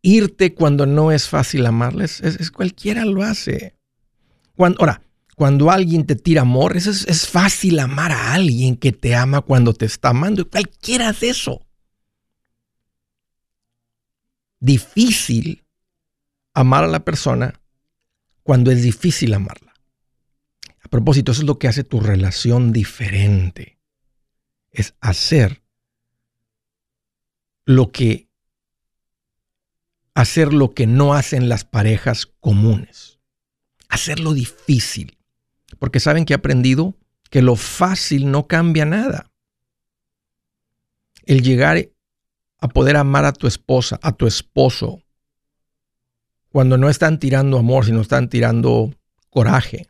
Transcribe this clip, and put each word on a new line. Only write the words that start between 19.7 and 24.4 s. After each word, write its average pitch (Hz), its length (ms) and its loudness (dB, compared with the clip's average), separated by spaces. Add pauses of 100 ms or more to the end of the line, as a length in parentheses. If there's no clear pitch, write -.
A - 80 -20
propósito, 120 420 0
eso 127 80 -2
es 151 60 -2
lo 147 120 -2
que 131 100 -2
hace 135 140 -2
tu - 160 -4
relación 107 760 0
diferente. 101 1040 -2 (920)